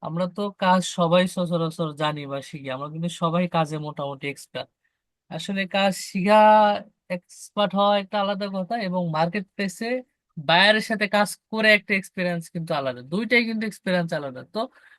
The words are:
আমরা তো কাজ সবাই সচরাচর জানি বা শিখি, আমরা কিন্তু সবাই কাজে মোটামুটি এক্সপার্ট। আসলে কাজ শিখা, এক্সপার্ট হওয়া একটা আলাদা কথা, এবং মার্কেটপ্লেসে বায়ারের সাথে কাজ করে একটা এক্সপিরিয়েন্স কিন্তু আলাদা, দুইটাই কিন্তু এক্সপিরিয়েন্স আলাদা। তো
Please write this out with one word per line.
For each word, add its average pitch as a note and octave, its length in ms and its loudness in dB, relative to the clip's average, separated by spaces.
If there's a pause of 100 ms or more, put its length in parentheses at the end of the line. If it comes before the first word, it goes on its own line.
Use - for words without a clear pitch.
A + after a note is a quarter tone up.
আমরা E3 300 -6
তো G3+ 120 -8 (160)
কাজ F#3 220 4 (160)
সবাই F3+ 320 4
সচরাচর E3 680 -4
জানি D3+ 300 -4
বা C#3 160 -8
শিখি, C3+ 280 -12
আমরা C3+ 200 -8
কিন্তু E3 200 -6 (120)
সবাই E3+ 260 0
কাজে D#3 300 -2
মোটামুটি C#3+ 500 -8
এক্সপার্ট। - 400 -10 (640)
আসলে G3 380 -6
কাজ G3 240 2 (100)
শিখা, G3 360 4 (720)
এক্সপার্ট F#3 640 -4
হওয়া G3+ 240 4
একটা G3 220 -6
আলাদা G3 260 -2 (100)
কথা, F#3+ 180 -4 (120)
এবং F3+ 240 -2
মার্কেটপ্লেসে F#3 800 -4 (460)
বায়ারের F#3 540 4
সাথে G#3+ 180 -2
কাজ G#3 200 2 (220)
করে A3 260 2
একটা G#3 180 -4
এক্সপিরিয়েন্স F3+ 560 -4
কিন্তু E3 240 -8
আলাদা, C3 260 -2 (120)
দুইটাই A#3 360 2
কিন্তু A3 180 -4
এক্সপিরিয়েন্স F3+ 460 -2
আলাদা। C#3 280 -6 (120)
তো G#3+ 80 -4 (380)